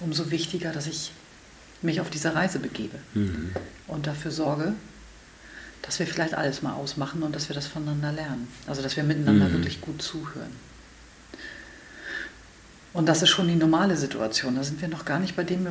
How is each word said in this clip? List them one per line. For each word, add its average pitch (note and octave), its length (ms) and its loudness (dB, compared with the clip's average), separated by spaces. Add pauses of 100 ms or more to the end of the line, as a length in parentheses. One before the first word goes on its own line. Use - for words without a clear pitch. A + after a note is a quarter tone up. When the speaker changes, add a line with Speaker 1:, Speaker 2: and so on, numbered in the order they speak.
Speaker 1:
Umso D#3+ 280 0
wichtiger, E3 440 -2
dass D3 140 -4
ich - 260 -6 (680)
mich D#3+ 200 2
auf E3 80 -4
diese D#3+ 260 0
Reise F3+ 240 2
begebe - 380 -6 (160)
Speaker 2:
Mhm. F#2 380 0 (360)
Speaker 1:
und D3+ 200 -4
dafür D3+ 240 -4
sorge, D#3 420 2 (1120)
dass - 160 -4
wir E3+ 80 0
vielleicht D#3+ 260 0
alles D3 280 0
mal C3 120 -2
ausmachen C#3+ 500 -4
und D3 100 0
dass C#3 140 -4
wir C#3+ 80 -6
das C#3+ 120 -4
voneinander D3 440 -2
lernen. C#3 380 -4 (180)
Also, C#3 140 -4
dass C3+ 160 -2
wir D3+ 60 2
miteinander C#3+ 440 8
Speaker 2:
Mhm. E2+ 60 2
Speaker 1:
wirklich E2+ 260 0
gut - 220 -8
zuhören. D3 500 -6 (2500)
Und E3 160 4
das D#3 120 6
ist F3 80 8
schon F3+ 200 6
die E3+ 60 6
normale E3 420 6
Situation. B2+ 580 0
Da C3+ 80 0
sind D3 160 -4
wir E3+ 80 -2
noch D#3+ 160 -4
gar D3+ 160 0
nicht F#3 160 -2
bei F3+ 80 0
dem, F3+ 280 0